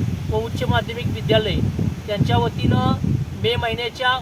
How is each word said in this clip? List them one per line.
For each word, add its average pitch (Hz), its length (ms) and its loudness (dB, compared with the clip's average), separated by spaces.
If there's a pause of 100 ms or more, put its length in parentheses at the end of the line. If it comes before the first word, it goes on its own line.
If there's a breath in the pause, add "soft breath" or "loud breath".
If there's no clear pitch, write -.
(300)
व 214 60 0
उच्च 226 260 -2
माध्यमिक 233 440 0
विद्यालय 214 480 2 (540)
यांच्या 208 300 2
वतीनं 254 540 2 (500)
मे 466 140 2
महिन्याच्या 440 540 -2 (120)